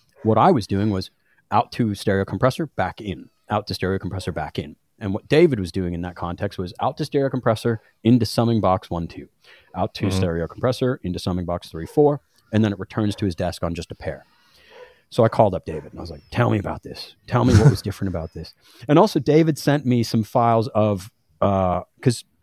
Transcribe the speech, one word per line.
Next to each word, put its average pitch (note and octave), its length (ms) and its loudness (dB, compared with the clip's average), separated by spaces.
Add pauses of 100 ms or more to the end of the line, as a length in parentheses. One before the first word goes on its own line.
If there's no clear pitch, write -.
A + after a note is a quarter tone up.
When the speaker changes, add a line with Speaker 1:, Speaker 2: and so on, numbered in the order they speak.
(240)
Speaker 1:
what A2 160 4
I D3+ 100 6
was G#2+ 160 2
doing G#2 240 0
was F#2+ 220 -2 (400)
out G#2+ 220 2
to A2 200 0
stereo G2 320 0
compressor, C3 400 0
back - 340 -6
in, G2+ 300 -8 (200)
out G#2+ 180 -2
to F#2+ 80 -6
stereo F#2+ 240 -2
compressor, F#2 320 -8
back D2+ 260 -8
in. D2+ 180 -8 (220)
And G2 160 -6
what - 140 -8
David C#3+ 320 4
was F2+ 120 -6
doing F2+ 220 -4
in E2+ 80 -6
that F2+ 140 -8
context F2 420 -8
was F2+ 220 -8
out B2 180 -2
to D#3 80 -4
stereo C#3 240 -2
compressor, A#2+ 520 -2 (220)
into A2+ 220 4
summing A#2 360 2
box F#2+ 280 0
one, E2+ 180 -4
two, - 200 -16 (480)
out F#2 200 -4
to - 120 -4
Speaker 2:
Mm-hmm. F#2+ 100 0
Speaker 1:
stereo E2 300 -2
compressor, B2+ 560 -2
into F2+ 160 -4
summing F#2 260 -4
box F2 240 -6
three, E2 160 -10
four, D3 360 2 (300)
and G#2+ 120 4
then G#2 80 2
it F#2 80 -8
returns G#2 380 -4
to G#2+ 80 -4
his F2 100 -2
desk F2 280 -6
on E2+ 120 -2
just E2 160 -8
a - 40 -16
pair. C#2+ 300 -10 (880)
So A#2 120 4
I - 20 6
called G#2 260 4
up E2 120 -6
David D2+ 260 -10
and - 80 -16
I - 20 -10
was E2+ 80 -12
like, D2 120 -16 (100)
"Tell A#2+ 180 2
me A2 80 0
about - 260 -6
this. - 320 -16 (120)
Tell A#2+ 160 0
me B2+ 100 4
what A2+ 160 8
was - 120 2
different G2 260 -6
about E2 260 -8
this." D#2+ 200 -14 (340)
And D3+ 100 4
also F#3+ 220 4
David D#3 400 2
sent C#3+ 260 0
me B2 180 2
some A2+ 200 0
files A#2 460 2
of, G#2 420 0 (300)
uh, F#2+ 400 2 (200)
'cause A#2+ 220 0 (200)